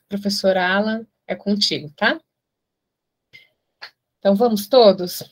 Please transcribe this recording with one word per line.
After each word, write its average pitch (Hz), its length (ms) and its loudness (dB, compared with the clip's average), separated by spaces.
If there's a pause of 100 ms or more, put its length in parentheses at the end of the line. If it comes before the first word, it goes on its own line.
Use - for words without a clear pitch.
professor 202 520 -2
Alan, 208 480 -2 (200)
é 190 80 -6
contigo, 190 640 -4
tá? 262 240 -2 (2000)
Então, 196 160 0
vamos 214 320 0
todos 190 640 4